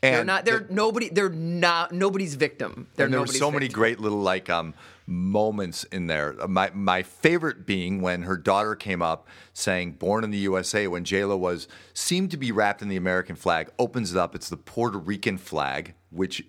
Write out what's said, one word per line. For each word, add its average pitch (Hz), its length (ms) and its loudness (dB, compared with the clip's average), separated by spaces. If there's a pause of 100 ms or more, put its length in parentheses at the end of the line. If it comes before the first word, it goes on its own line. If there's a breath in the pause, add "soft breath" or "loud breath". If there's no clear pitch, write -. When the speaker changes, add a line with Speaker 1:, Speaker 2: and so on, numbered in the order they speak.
Speaker 1:
They're 233 180 6
Speaker 2:
and - 80 0
Speaker 1:
not, 190 180 0
they're 226 160 4
Speaker 2:
the 190 120 -8
Speaker 1:
nobody, 220 360 0
they're 190 200 2
not, 170 640 0
nobody's 190 440 0
victim. 127 600 -2
They're 139 100 4
Speaker 2:
And 131 80 2
there 127 60 2
were 123 60 0
Speaker 1:
nobody's 131 140 -2
Speaker 2:
so 143 120 4
many 143 140 0
Speaker 1:
victim. 107 140 -4
Speaker 2:
great 113 200 4
little, 104 220 0
like, 92 280 0
um, 82 240 0 (320 loud breath)
moments 98 800 0
in 90 220 -6
there. 76 340 0
Uh, 87 60 -4
my, 92 260 2
my 92 300 0
favorite 160 640 0
being 95 360 0
when 90 220 0
her 92 140 -2
daughter 101 380 2
came 92 260 -4
up 80 260 -2 (260 loud breath)
saying, 90 400 -2
"Born 104 300 0
in 107 80 -4
the 104 80 -2
U 95 180 2
S 87 160 -2
A," 104 140 2
when 87 160 -2
J 98 220 0
lo 101 100 0
was, 90 320 -2 (260 loud breath)
seemed 185 380 -2
to 165 60 -8
be 127 160 -4
wrapped 101 280 2
in 104 60 -6
the 98 80 -2
American 90 400 0
flag, 80 420 0
opens 120 340 -2
it 90 60 0
up, 85 180 2
it's - 120 -10
the 87 80 -8
Puerto 113 420 -2
Rican 95 400 -2
flag, 76 580 -4 (160)
which 90 380 -2